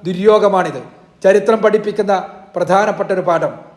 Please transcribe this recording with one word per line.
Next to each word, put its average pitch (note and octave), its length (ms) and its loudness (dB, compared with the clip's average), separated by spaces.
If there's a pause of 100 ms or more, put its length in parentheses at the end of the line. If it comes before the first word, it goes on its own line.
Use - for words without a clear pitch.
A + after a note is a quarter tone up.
ദുര്യോഗമാണിത്. F#3 720 2 (440)
ചരിത്രം G#3 400 4
പഠിപ്പിക്കുന്ന G#3 500 0 (400)
പ്രധാനപ്പെട്ട F#3+ 600 -2
ഒരു F3+ 120 -4
പാഠം. D#3+ 240 0 (240)